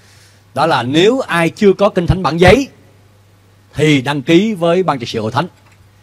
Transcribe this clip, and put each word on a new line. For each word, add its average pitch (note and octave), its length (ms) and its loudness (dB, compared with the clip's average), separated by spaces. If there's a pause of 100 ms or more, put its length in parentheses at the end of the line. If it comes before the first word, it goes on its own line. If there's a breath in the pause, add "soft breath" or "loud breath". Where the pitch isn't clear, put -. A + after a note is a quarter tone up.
(540 soft breath)
Đó C#3+ 120 0
là C#3+ 160 0
nếu F3 380 2
ai E3+ 300 -2
chưa G3 220 2
có G3 160 2
Kinh F3+ 180 -4
Thánh F#3 160 -2
bản E3 180 -2
giấy F#3 280 4 (1040)
thì D3 280 2
đăng C3+ 200 -6
ký F#3 320 2
với E3+ 280 0
ban D3+ 160 -2
trị A#2+ 80 -10
sự - 140 -8
hội A2 120 -6
thánh C#3+ 140 -2 (560 soft breath)